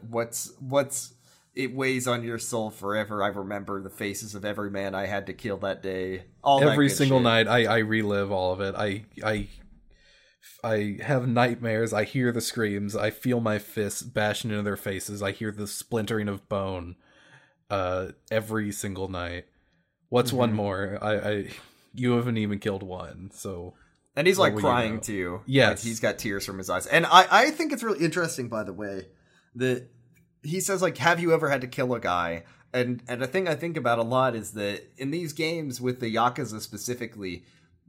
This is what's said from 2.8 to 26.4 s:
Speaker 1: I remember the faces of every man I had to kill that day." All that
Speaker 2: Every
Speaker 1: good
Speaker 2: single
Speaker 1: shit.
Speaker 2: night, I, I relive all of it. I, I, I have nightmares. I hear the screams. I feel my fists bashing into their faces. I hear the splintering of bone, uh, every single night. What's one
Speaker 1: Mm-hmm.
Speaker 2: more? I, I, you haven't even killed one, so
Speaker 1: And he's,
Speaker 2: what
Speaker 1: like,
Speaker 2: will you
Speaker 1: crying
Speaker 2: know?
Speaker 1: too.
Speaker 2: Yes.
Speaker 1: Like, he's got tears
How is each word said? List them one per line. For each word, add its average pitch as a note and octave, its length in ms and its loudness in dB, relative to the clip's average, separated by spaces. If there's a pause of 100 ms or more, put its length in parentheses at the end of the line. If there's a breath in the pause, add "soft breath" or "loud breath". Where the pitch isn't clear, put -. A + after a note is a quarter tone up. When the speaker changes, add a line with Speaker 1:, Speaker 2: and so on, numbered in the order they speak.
Speaker 1:
I G2+ 60 2
remember G2+ 540 -6
the F#2+ 80 -10
faces G#2 440 -6
of G2+ 100 -10
every G#2 260 -4
man G2 260 -4
I G2 100 -2
had G2 200 -4
to F#2+ 80 -10
kill G2 240 -6
that F#2+ 240 -4
day." F#2 420 -4 (180)
All C#3 180 6
that D3 100 8
Speaker 2:
Every C#3+ 180 6
Speaker 1:
good C3+ 80 0
Speaker 2:
single C3+ 220 6
Speaker 1:
shit. B2 60 6
Speaker 2:
night, A2+ 240 6
I, A#2 180 6
I A2 120 4
relive G#2 540 2
all F#2 200 0
of F#2 80 -4
it. G2 160 -2
I, G#2 280 -2 (180)
I, G#2+ 260 -2 (1160 soft breath)
I G#2 380 0
have B2+ 260 0
nightmares. A#2 640 2
I G#2+ 120 2
hear B2+ 280 0
the A#2 80 0
screams. G#2 560 -2
I G#2+ 140 0
feel A#2+ 300 0
my G#2+ 180 2
fists - 440 -4
bashing G#2+ 480 -2
into G#2 120 -2
their G2+ 140 -2
faces. G2+ 460 -6
I G2 100 -2
hear G#2+ 180 -4
the G#2 160 -8
splintering G#2+ 640 -2
of G2 200 -6
bone, F#2+ 480 -4 (720 soft breath)
uh, F#2 400 -2 (220)
every G#2+ 420 -2
single F#2+ 360 -6
night. F2 380 -8 (640)
What's B2 240 2
one B2 180 4
Speaker 1:
Mm-hmm. G#2+ 60 0
Speaker 2:
more? G2+ 460 -2
I, G#2+ 140 2
I, G2+ 320 -2 (460 loud breath)
you B2 180 2
haven't A#2+ 260 2
even G#2 200 0
killed G2+ 240 -4
one, F#2 520 -12
so F2+ 400 -10 (420 soft breath)
Speaker 1:
And D3+ 100 2
he's, F#3+ 120 6
Speaker 2:
what F#3+ 60 8
Speaker 1:
like, B2+ 100 4
Speaker 2:
will G#2 80 0
you - 60 4
Speaker 1:
crying A#2+ 260 2
Speaker 2:
know? A2 60 -6
Speaker 1:
too. F#2 460 -4
Speaker 2:
Yes. A#2+ 340 6
Speaker 1:
Like, A#2 80 -6
he's A2+ 120 -4
got G#2+ 180 0
tears G2 280 -4